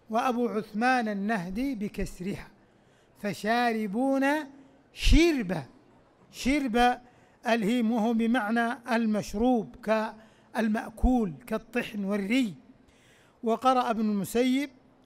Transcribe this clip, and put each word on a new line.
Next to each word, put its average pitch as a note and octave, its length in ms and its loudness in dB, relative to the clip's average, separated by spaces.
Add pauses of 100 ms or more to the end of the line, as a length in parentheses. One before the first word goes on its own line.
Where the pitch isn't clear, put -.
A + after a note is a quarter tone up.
وأبو A#3+ 380 0
عثمان G#3+ 600 0
النهدي G#3 680 -4
بكسرها، G3 720 -8 (760)
فشاربون A#3 1040 0 (680)
شرب، C4 640 4 (720)
شرب B3 640 2 (500)
الهيم، A3+ 440 2
وهو A#3 220 0
بمعنى A#3 800 0
المشروب G#3+ 880 0
كالمأكول A3 1500 -2 (140)
كالطحن G#3+ 560 -6
والري. G3+ 500 0 (920)
وقرأ B3 460 2
ابن A3+ 120 -2
المسيب B3 680 0 (360)